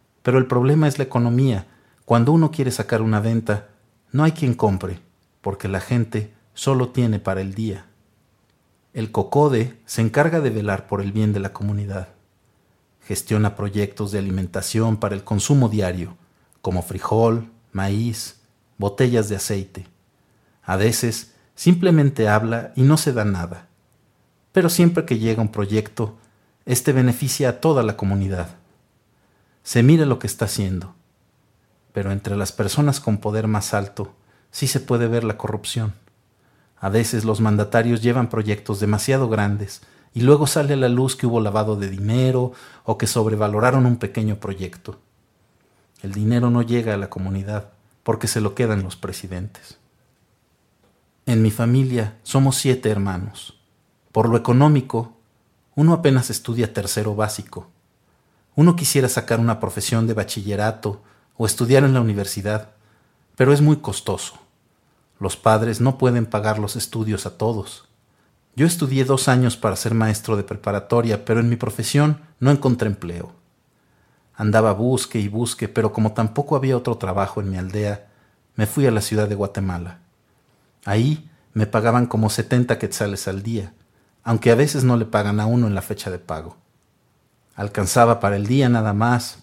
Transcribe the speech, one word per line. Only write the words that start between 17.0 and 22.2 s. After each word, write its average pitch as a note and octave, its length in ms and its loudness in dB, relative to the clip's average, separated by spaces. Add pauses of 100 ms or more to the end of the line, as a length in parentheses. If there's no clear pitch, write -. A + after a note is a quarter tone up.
maíz, G#2 680 -4 (360)
botellas A2+ 520 0
de G#2 60 -4
aceite. G2 520 -8 (720)
A F#2 140 -4
veces A2+ 580 -2 (220)
simplemente D#3+ 720 4